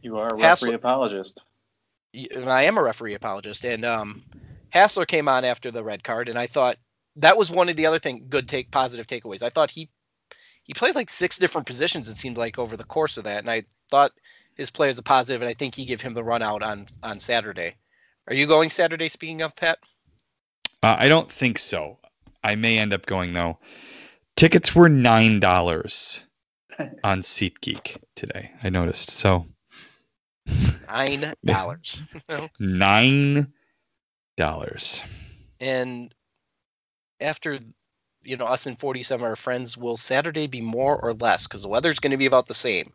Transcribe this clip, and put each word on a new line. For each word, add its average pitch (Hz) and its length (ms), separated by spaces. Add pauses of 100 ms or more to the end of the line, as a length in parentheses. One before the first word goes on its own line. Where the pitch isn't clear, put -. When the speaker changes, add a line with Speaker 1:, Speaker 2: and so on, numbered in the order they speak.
Speaker 1:
You 113 160
are 113 160
a 107 60
Speaker 2:
Hassel 165 260
Speaker 1:
referee 117 100
apologist. 113 640 (680)
Speaker 2:
y-, 127 160 (180)
I 131 180
am 208 120
a 185 60
referee 113 320
apologist, 101 500
and, 117 220
um, 107 360 (460)
Hassler 196 380
came 151 220
on 127 180
after 123 240
the 117 120
red 104 220
card, 120 240
and 117 100
I 120 80
thought 127 300 (400)
that 165 220
was 185 120
one 175 200
of 160 60
the 156 100
other 160 120
thing, 127 300
good 131 200
take, 131 220
positive 123 360
takeaways. 110 360
I 120 60
thought 147 220
he, 160 180 (760)
he 143 120
played, 269 200
like, 247 160
six - 280
different 165 280
positions, 131 440
it 107 80
seemed 123 180
like, 117 220
over 113 180
the - 80
course 156 320
of 107 80
that, 104 140
and 110 120
I 113 140 (260)
thought 139 220 (420)
his - 160
play 147 180
was 123 100
a 117 40
positive, 127 400
and 123 80
I 117 40
think 127 200
he 135 100
gave 127 160
him 123 140
the 117 100
run 117 180
out 104 200
on, 104 240 (160)
on 107 160
Saturday. 104 560 (540)
Are 127 60
you 139 120
going 156 240
Saturday, 160 380
speaking 160 340
of, 151 140
Pat? 165 220 (1040)
Speaker 3:
Uh, 110 160
I 135 100
don't 160 220
think 120 280
so. 78 400 (440)
I 104 120
may 110 240
end 104 160
up 98 100
going, 90 280
though. 85 260 (800)
Tickets 170 380
were 170 140
nine 113 520
dollars 87 840 (560)
Speaker 1:
<laughs> - 260
Speaker 3:
on 95 180
SeatGeek - 760 (180)
today, - 380 (100)
I 107 80
noticed. 90 400
So 90 360 (1400)
Speaker 2:
Nine 139 460 (100)
dollars. 95 580 (260)
<laughs> 156 320
Speaker 3:
Nine 127 920 (840)
dollars. - 680 (580)
Speaker 2:
And 127 540 (1080)
after, 147 380 (640)
you 127 140
know, 120 100
us 127 200
and 127 120
forty-seven 127 480
are 110 100
friends, 123 400
will 120 200
Saturday 151 500
be 131 140
more 123 420
or 117 120
less? 107 320
'Cause 101 160
the 101 60
weather's 139 320
gonna 135 180
be 135 80
about 127 200
the 113 80
same. 98 400